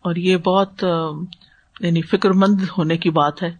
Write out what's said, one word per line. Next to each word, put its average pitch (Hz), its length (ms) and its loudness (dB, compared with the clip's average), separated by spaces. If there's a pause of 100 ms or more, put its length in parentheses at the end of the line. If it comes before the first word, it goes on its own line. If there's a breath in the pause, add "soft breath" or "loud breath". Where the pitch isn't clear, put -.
اور 170 140 -4
یہ 185 220 0
بہت، 190 460 0
آ، 165 260 -2 (680 soft breath)
یعنی 170 220 0
فکر 185 280 0
مند 196 320 4 (160)
ہونے 165 200 0
کی 170 120 0
بات 151 340 0
ہے۔ 170 160 -4